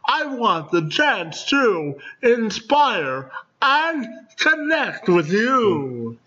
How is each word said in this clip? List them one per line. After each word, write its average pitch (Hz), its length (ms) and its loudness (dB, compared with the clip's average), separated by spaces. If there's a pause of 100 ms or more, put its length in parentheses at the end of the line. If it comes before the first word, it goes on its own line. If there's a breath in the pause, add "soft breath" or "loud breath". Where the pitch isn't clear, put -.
I 302 200 0
want 214 440 -2
the 165 180 0
chance 202 580 -2
to 180 500 0 (260 loud breath)
inspire 226 1080 0 (300 loud breath)
and 294 460 0 (320)
connect 302 720 0
with 170 220 4
you. 165 960 0